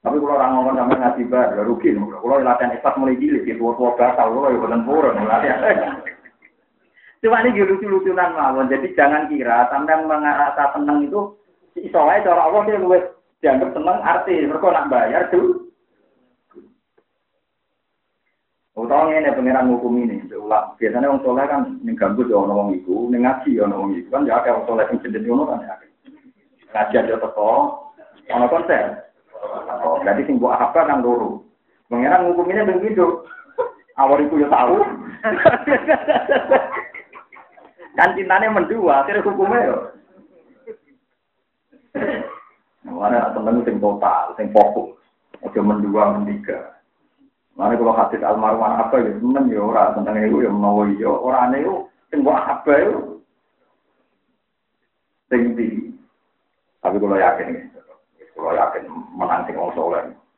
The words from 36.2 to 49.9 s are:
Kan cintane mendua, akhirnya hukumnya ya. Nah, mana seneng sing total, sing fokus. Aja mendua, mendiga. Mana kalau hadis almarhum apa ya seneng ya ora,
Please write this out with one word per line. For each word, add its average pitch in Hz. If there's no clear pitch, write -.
Kan 175
cintane 190
mendua, 185
akhirnya 202
hukumnya 202
ya. -
Nah, -
mana 107
seneng 113
sing 107
total, -
sing 104
fokus. -
Aja 104
mendua, 104
mendiga. -
Mana 117
kalau 113
hadis -
almarhum 110
apa 117
ya 104
seneng 127
ya 104
ora, 107